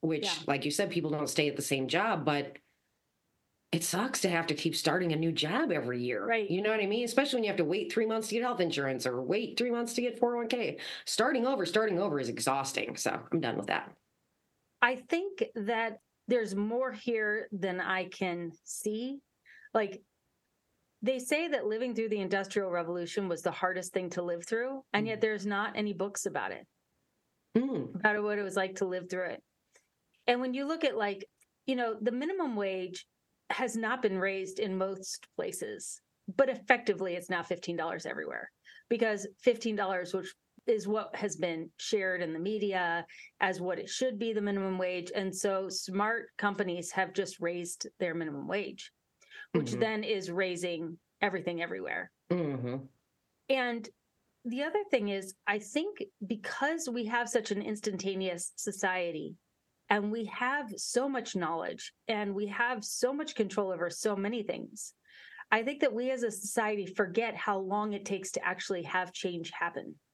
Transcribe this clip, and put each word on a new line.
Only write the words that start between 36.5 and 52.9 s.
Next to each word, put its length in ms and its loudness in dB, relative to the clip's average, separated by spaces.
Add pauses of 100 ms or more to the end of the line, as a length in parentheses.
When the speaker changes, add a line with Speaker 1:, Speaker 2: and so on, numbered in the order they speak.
Speaker 2:
it's 160 -6
now 140 0
fifteen 320 -4
dollars 280 -2
everywhere, 460 -6 (380)
because 380 2 (120)
fifteen 380 4
dollars, 360 0
which 220 -4 (320)
is 220 4
what 260 0
has 220 -2
been 400 -2
shared 460 0
in 100 -2
the 80 -4
media 680 0 (320)
as 220 2
what 180 0
it 100 -8
should 300 0
be, 140 0
the 80 0
minimum 380 0
wage. 360 -2
And 180 0
so 360 0
smart 720 0
companies 520 0
have 220 0
just 260 -2
raised 480 -4 (140)
their 140 0
minimum 340 -4
wage, 420 -4 (640)
which 180 4
Speaker 1:
Mm-hmm. 80 -2
Speaker 2:
then 240 2
is 260 0
raising 680 0 (240)
everything 400 0
everywhere. 480 -4 (220)
Speaker 1:
Mm-hmm. 460 0 (680)